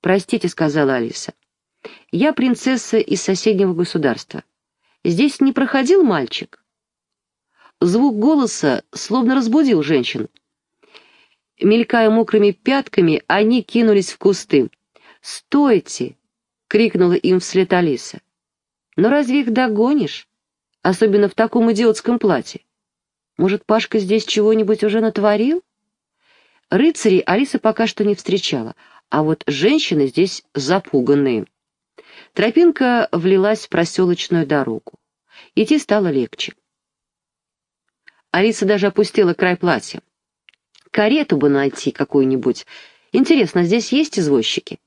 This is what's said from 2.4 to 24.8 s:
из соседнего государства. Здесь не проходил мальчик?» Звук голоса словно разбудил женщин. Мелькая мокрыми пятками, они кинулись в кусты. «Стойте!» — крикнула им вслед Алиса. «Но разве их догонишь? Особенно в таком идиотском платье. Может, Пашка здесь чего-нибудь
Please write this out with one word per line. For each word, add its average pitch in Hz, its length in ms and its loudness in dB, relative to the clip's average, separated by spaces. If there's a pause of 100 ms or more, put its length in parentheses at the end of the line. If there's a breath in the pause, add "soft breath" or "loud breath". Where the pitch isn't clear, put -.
из - 240 -2
соседнего 190 520 0
государства. 160 680 -4 (600)
Здесь 196 360 0
не 269 140 2
проходил 277 500 2
мальчик?» - 600 -4 (1160 soft breath)
Звук 220 380 2
голоса 220 760 0
словно 247 440 -2
разбудил 240 480 2
женщин. 131 440 -2 (1300 soft breath)
Мелькая 226 500 2
мокрыми 214 420 2
пятками, 190 760 0
они 214 340 2
кинулись 208 500 2
в - 60 -18
кусты. 160 540 0 (500 soft breath)
«Стойте!» — - 920 -2 (520)
крикнула 185 460 0
им 185 260 0
вслед 185 340 -2
Алиса. 170 480 -2 (720)
«Но 196 140 2
разве 285 320 0
их 233 120 -2
догонишь? 233 720 -2 (540)
Особенно 202 480 2
в - 60 -12
таком 226 360 0
идиотском 226 460 0
платье. 160 440 -2 (760)
Может, 190 280 -2
Пашка 220 340 0
здесь 202 260 0
чего-нибудь 214 580 0